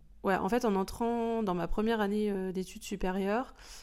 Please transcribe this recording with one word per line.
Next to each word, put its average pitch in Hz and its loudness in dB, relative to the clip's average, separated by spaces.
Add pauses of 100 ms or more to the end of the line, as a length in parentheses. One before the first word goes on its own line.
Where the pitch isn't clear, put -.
(240)
Ouais, 190 4
en - 0
fait, 247 2
en 208 4
entrant 226 0
dans 190 0
ma 175 -2
première 220 2
année, 208 2
euh, 190 -2
d'études 185 -6
supérieures, 196 0 (280)